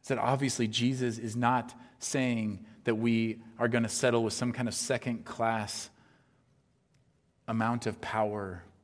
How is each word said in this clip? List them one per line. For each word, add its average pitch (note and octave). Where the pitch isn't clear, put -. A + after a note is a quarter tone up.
is -
that B2+
obviously B2
Jesus A#2+
is A2+
not A#2+
saying A2+
that A#2
we A2+
are A#2+
gonna A2+
settle A#2
with G#2
some B2
kind A#2+
of G#2
second-class A2+
amount A2+
of G#2
power G#2